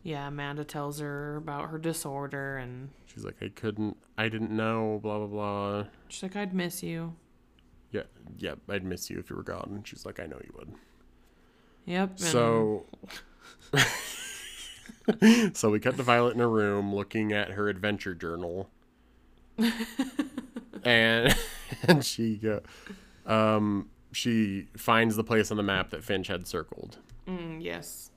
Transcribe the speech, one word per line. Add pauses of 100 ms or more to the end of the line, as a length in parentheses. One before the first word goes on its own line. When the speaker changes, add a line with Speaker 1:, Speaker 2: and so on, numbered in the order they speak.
Speaker 1:
Yeah,
Amanda
tells
her
about
her
disorder,
and (160)
Speaker 2:
She's
like,
"I
couldn't, (220)
I
didn't
know,
blah,
blah,
blah." (240)
Speaker 1:
she's
like,
"I'd
miss
you." (760)
Speaker 2:
Yeah, (360)
yeah, (120)
"I'd
miss
you
if
you
were
gone."
And
she's
like,
"I
know
you
would." (1120)
Speaker 1:
Yep.
And
Speaker 2:
So, (880)
<laughs>
so
we
cut
to
Violet
in
her
room
looking
at
her
adventure
journal. (880)
Speaker 1:
<laughs> (1300)
Speaker 2:
And, (280)
<laughs>
and
she
go, (680)
um, (240)
she
finds
the
place
on
the
map
that
Finch
had
circled. (280)
Speaker 1:
Mm,
yes.